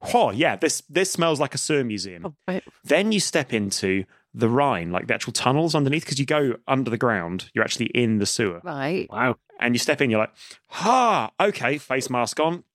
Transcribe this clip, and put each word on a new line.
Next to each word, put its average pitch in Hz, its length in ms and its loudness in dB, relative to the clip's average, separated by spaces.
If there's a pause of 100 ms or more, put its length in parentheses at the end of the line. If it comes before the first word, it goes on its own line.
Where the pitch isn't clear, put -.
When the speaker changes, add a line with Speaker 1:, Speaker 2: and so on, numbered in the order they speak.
(140)
Speaker 1:
"Oh, 202 180 4
yeah, 117 260 0
this, - 320 0
this 185 240 0
smells 165 260 2
like 139 160 -2
a - 20 -6
sewer 143 280 0
museum." 95 400 -8
Speaker 2:
Oh, 156 80 -10 (120)
right. 185 160 -6 (220)
Speaker 1:
Then 202 300 2
you 202 80 2
step - 320 -2
into 98 500 0 (300)
the 113 160 2
Rhine, 117 420 0
like, - 160 -2
the - 60 0
actual 104 180 -4
tunnels 151 440 2
underneath, 147 300 0
'cause 135 140 -4
you 139 60 0
go 143 300 2 (120)
under 131 240 0
the 117 60 0
ground, 95 560 -2
you're 110 100 2
actually 113 240 -2
in 113 300 2
the 101 80 0
sewer. 95 400 -2
Speaker 2:
Right. 151 440 -6
Speaker 3:
Wow. 127 280 -2 (240)
Speaker 1:
And 120 120 0
you 120 60 0
step 143 220 0
in, 139 80 2
you're 110 100 2
like, 110 140 -2 (380)
"Ha, 214 680 2
okay, 151 380 0
face 131 320 -4
mask 120 320 -2
on. 165 340 0